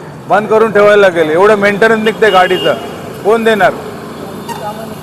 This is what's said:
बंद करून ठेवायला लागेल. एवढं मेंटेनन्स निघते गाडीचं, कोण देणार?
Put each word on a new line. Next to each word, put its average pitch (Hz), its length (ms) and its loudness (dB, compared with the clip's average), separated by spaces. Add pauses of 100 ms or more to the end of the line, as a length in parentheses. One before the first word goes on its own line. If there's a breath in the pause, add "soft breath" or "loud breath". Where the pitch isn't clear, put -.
(300 loud breath)
बंद 202 180 2
करून 220 240 2
ठेवायला 208 300 4
लागेल. 170 280 2
एवढं 196 260 4
मेंटेनन्स 208 480 2
निघते 214 260 0
गाडीचं, 180 440 2 (520)
कोण 226 180 2
देणार? 202 280 2 (1300)